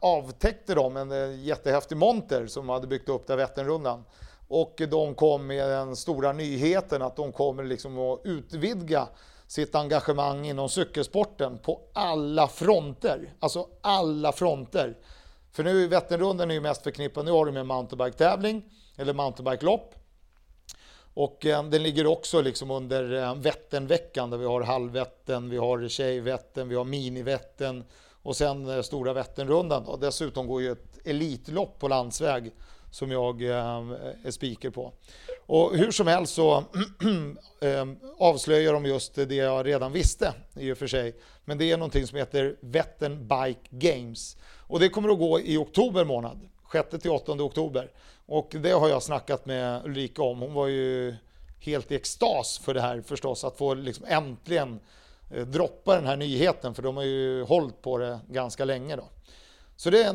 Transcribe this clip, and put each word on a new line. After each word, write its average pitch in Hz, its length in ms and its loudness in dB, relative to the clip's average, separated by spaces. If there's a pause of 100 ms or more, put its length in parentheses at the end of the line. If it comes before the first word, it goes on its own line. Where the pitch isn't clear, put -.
avtäckte 180 760 0
de 131 220 2
en, 135 160 -6
eh, 135 320 -4
jättehäftig 143 520 0
monter 156 500 2
som 135 220 -8
hade 127 180 -2
byggt 131 220 -4
upp 127 180 -2
där 135 100 0
Vätternrundan. 135 680 -2 (440)
Och 160 400 0
de 151 260 0
kom 143 320 4
med 139 240 -2
den 135 260 -2
stora 139 360 0
nyheten 151 720 0
att 127 140 -4
de 147 160 -6
kommer 135 320 0
liksom 131 340 -6
att 127 260 -2
utvidga 160 840 -2 (380)
sitt - 280 -2
engagemang 143 720 0
inom 139 220 -4
cykelsporten 151 880 -2
på - 220 -4 (120)
alla 156 560 2
fronter. 160 920 0
Alltså 175 280 -2 (120)
alla 156 520 2
fronter. 139 680 -2 (540)
För 156 120 -2
nu 185 200 4
är 175 40 2
Vätternrundan 175 640 2
är 160 40 0
ju 151 60 -2
mest 147 220 -2
förknippad, 147 420 -4
nu 165 60 -2
har 160 160 6
du 143 60 0
med 135 140 -6
mountainbike-tävling 135 1000 0 (320)
eller 139 180 -2
mountainbike-lopp. 135 800 0 (1200)
Och, 143 320 -2
eh, 147 180 2
den 151 180 2
ligger 151 240 2
också 165 340 2
liksom 135 300 -2
under, 131 420 -2 (100)
eh, 127 120 -2
Vätternveckan 135 960 -2
där 120 80 -4
vi 123 80 -4
har 123 160 0
halvvätten, 123 880 -4
vi 123 60 -4
har 120 320 0
tjejvätten, 127 800 -4
vi 120 60 -4
har 123 100 0
minivätten 127 1000 -6 (380)
och 139 140 -6
sen, 139 320 0
eh, 131 140 -2
stora 131 300 -2
Vätternrundan 139 720 0
då. 139 120 -8
Dessutom 135 500 -4
går 127 160 -2
ju 123 100 -2
ett - 340 -14
elitlopp 151 720 -4
på 143 100 -2
landsväg 127 640 -2 (380)
som 135 200 -6
jag, 123 320 -2
eh, 123 140 0 (680)
är 135 60 -6
speaker 123 400 -6
på. 123 220 -10 (540)
Och 165 300 4
hur 208 140 6
som 202 160 2
helst 170 280 4
så, 151 300 6 (480)
<clears throat> 147 480 -6
eh, 139 260 2 (320)
avslöjar 156 540 6
de 147 140 2
just 135 280 -2
det 139 200 -2
jag 131 320 2
redan 135 260 0
visste 175 420 2 (200)
i 135 180 -4
och 127 60 -6
för 143 80 -6
sig. 120 300 -2 (280)
Men 147 140 -4
det 160 140 2
är 165 40 6
någonting 143 300 0
som 139 120 -8
heter 139 420 0
Vättern 143 680 -2
Bike 131 420 0
Games. 123 680 -2 (300)
Och 165 140 -2
det 185 80 8
kommer 208 200 0
att 202 100 4
gå 165 220 2
i 156 160 0
oktober 185 480 2
månad, 127 440 -4 (160)
sjätte 160 340 -2
till 175 120 -2
åttonde 147 340 -2
oktober. 139 480 -2 (420)
Och 156 260 -2
det 165 100 2
har 156 180 6
jag 135 140 2
snackat 143 440 -4
med 127 380 -4
Ulrika 139 380 -4
om. 123 180 0
Hon 139 140 -6
var 143 120 0
ju 131 480 -2 (460)
helt 143 320 -4
i - 40 2
extas - 600 0
för 135 160 -4
det 127 60 0
här 120 200 -2
förstås, 135 440 -6
att 127 140 -6
få 139 160 2
liksom 131 340 -8
äntligen, 143 720 -2 (500)
eh, 123 160 -6
droppa 160 480 2
den 160 120 2
här 139 100 0
nyheten, 143 580 0
för 120 80 -10
de 131 140 -4
har 139 80 -4
ju 131 380 -2
hållit 143 400 2
på 127 160 -2
det 120 300 -6
ganska 127 360 -4
länge 135 320 -4
då. 117 80 -10 (720)
Så - 140 -2
det, 208 240 6